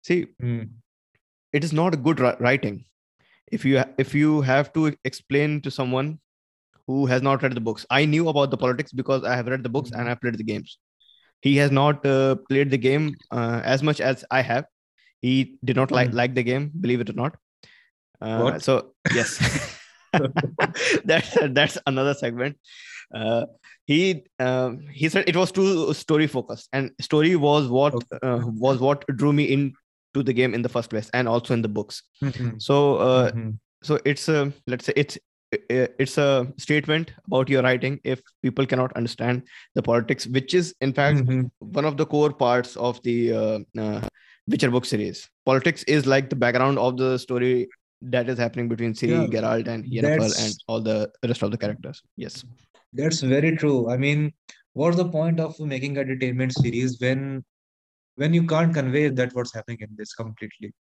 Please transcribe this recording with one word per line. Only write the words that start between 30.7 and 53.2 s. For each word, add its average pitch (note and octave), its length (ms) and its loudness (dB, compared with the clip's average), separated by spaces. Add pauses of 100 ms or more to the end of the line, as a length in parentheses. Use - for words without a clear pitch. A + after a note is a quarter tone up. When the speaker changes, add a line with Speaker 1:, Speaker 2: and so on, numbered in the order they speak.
Speaker 1:
place, G#2+ 240 -6
and B2 140 2
also A#2 260 0
in A#2 80 0
the A2 60 -2
books. G#2 340 -6 (200)
Speaker 2:
Mm-hmm. B2 360 -4
Speaker 1:
So, C#3+ 380 4
uh, B2+ 360 4
Speaker 2:
Mm-hmm. A2+ 180 -6 (320)
Speaker 1:
so D3+ 220 0
it's C#3+ 240 0
a, C#3+ 240 2 (140)
let's B2 200 -6
say - 100 -2
it's, C#3+ 200 0 (380)
uh, B2 340 0 (100)
it's C3+ 180 -2
a C#3 420 2
statement D3+ 540 0 (140)
about C3 220 2
your C3 140 4
writing B2+ 420 0
if C3 180 -4 (200)
people C3 240 0
cannot B2+ 300 0
understand A#2+ 460 -2 (320)
the - 80 0
politics, A#2 440 0
which C3 280 -2
is F3 260 2
in C3+ 140 0
fact D3 240 4
Speaker 2:
Mm-hmm. C3 240 2 (160)
Speaker 1:
one C#3 260 -4
of D3+ 120 0
the D3+ 100 0
core D3 260 2
parts B2 440 0
of A#2+ 260 -4
the, A#2 300 0
uh, A2 260 -2 (200)
uh, G#2+ 220 -4 (480)
Witcher C#3+ 220 2
book B2 140 0
series. G#2 440 -6 (180)
Politics C3 380 2
is D3 220 2
like C3+ 240 2
the C#3+ 60 -4
background B2+ 420 2
of B2+ 180 0
the C3 220 0
story B2 500 0 (320)
that B2 280 -2
is B2+ 100 -4
happening A#2+ 300 -2
between A2+ 260 -2
Ciri, A#2 160 -2 (220)
Speaker 2:
Yeah, A2 80 0
Speaker 1:
Geralt, A2+ 280 -2
and A2+ 160 -8
Yennefer, B2 360 0
Speaker 2:
that's A2 240 0
Speaker 1:
and G#2+ 100 -4 (120)
all A2+ 140 -4
the G#2+ 300 -2 (140)
rest A#2 180 -2
of G#2 100 -2
the A#2+ 60 -6
characters. - 440 -8 (140)
Yes. - 280 -14 (480)
Speaker 2:
That's D#3 280 -2